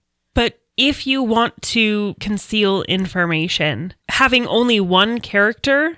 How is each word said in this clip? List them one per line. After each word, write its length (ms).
But 260
if 320
you 160
want 380
to 580
conceal 640
information, 1080
having 380
only 320
one 400
character 800